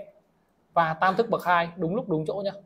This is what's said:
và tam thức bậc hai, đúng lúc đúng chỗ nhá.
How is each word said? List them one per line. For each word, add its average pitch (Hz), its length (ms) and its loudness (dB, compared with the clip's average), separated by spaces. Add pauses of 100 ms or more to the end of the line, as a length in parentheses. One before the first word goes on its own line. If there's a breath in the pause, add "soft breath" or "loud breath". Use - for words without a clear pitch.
(760)
và 160 200 4
tam 185 220 2
thức 226 140 2
bậc 160 140 -2
hai, 170 320 4
đúng 175 180 -4
lúc 254 140 -4
đúng 156 180 0
chỗ 202 180 -6
nhá. 196 80 -4 (140)